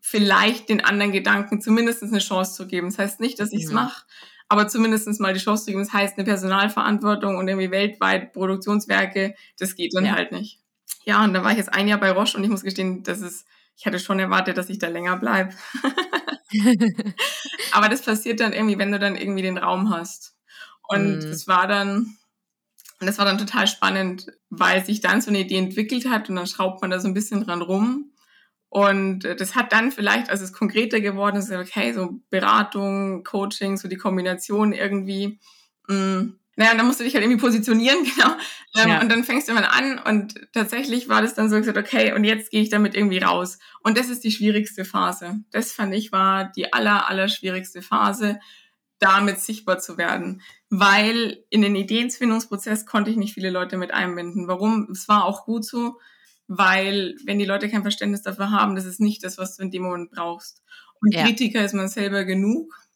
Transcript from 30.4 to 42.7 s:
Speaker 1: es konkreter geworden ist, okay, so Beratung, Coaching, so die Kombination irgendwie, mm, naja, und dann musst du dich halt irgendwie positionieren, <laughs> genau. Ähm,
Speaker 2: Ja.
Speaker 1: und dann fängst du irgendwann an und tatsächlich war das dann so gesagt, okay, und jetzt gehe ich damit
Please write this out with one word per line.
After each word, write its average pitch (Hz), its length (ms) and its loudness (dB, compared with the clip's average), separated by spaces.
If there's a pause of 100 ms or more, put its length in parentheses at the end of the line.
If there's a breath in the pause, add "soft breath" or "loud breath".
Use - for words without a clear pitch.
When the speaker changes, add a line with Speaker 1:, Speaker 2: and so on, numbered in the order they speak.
Speaker 1:
es 185 120 -12
konkreter 220 480 0
geworden 202 360 0
ist, 196 140 -4
okay, 190 420 -4
so 185 280 -6 (100)
Beratung, 196 920 0
Coaching, 196 520 -4
so 196 120 -8
die 185 80 -6
Kombination 190 760 0
irgendwie, 196 640 -4 (500 soft breath)
mm, 190 460 0 (220)
naja, 220 160 6
und 226 60 2
dann 233 80 4
musst 269 120 2
du 240 60 -4
dich 269 100 -2
halt 214 100 2
irgendwie 233 160 4
positionieren, 233 640 4
<laughs> 254 120 -4
genau. 320 140 6 (460 loud breath)
Ähm, 220 140 6
Speaker 2:
Ja. 160 100 4
Speaker 1:
und 226 100 2
dann 226 140 4
fängst 247 240 -2
du 226 40 -2
irgendwann 220 180 2
an 254 300 2
und 214 340 0 (180)
tatsächlich 240 560 -2
war 220 140 4
das 220 120 0
dann 220 140 2
so 214 80 4
gesagt, 214 220 2
okay, 220 340 2
und 208 120 4
jetzt 214 260 2
gehe 214 120 2
ich 214 60 2
damit 208 280 4